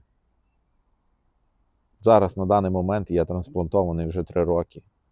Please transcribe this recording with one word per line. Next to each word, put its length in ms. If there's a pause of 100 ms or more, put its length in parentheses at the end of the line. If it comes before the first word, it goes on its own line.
(2000)
зараз, 360
на 100
даний 240
момент, 400
я 140
трансплантований 840
вже 160
три 220
роки. 380 (300)